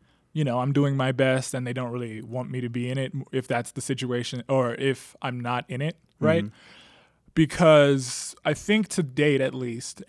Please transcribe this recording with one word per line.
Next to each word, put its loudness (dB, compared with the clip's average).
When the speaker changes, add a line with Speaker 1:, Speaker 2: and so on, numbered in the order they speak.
Speaker 1:
you -2
know, 0
I'm 0
doing 2
my 0
best 0
and -6
they -6
don't -6
really -8
want -8
me -4
to -4
be -4
in -4
it, -4
if -2
that's -2
the -10
situation, -4
or 2
if -4
I'm -6
not -4
in -6
it, -4
right? 2
Speaker 2:
Mm-hmm. -12
Speaker 1:
Because 4
I 0
think 0
to 0
date, 2
at 0
least, -8